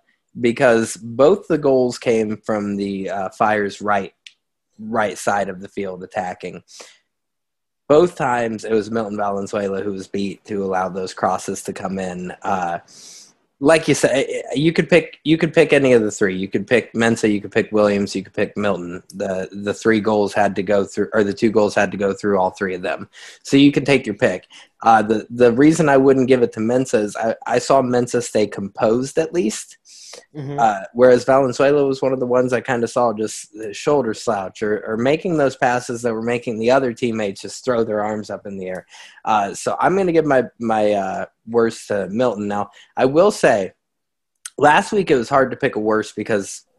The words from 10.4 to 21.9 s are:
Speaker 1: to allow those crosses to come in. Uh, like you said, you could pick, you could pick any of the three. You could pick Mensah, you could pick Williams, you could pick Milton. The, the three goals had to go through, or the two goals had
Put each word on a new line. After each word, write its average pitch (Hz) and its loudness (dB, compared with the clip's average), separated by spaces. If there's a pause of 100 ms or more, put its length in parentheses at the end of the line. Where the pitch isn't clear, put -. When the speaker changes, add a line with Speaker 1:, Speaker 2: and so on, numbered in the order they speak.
Speaker 1:
to 101 -6
allow 92 -2
those 92 -8
crosses 95 -4
to 98 -8
come 95 -8
in. 90 -8 (100)
Uh, 90 -4 (800)
like 156 4
you 147 4
said, 131 2 (280)
you 160 2
could 165 0
pick, - 2
you 156 2
could 165 -2
pick 156 4
any 135 4
of 117 6
the 107 -2
three. 95 -2
You 95 -4
could 101 -4
pick 117 0
Mensah, 113 2
you 104 0
could 101 -12
pick 107 -2
Williams, 104 0
you 95 -4
could - -18
pick 104 -4
Milton. 92 -4 (100)
The, 95 -6
the 101 -6
three 110 2
goals 104 0
had 101 0
to 101 -4
go 101 2
through, 98 -4
or 110 4
the 98 0
two 110 0
goals 104 2
had 101 0